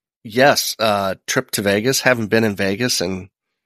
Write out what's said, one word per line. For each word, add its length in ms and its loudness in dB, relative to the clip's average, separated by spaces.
Yes, 560 2
uh, 340 0
trip 280 -4
to 100 -4
Vegas. 380 0
Haven't 300 2
been 120 4
in 140 0
Vegas, 440 -2
and 280 -4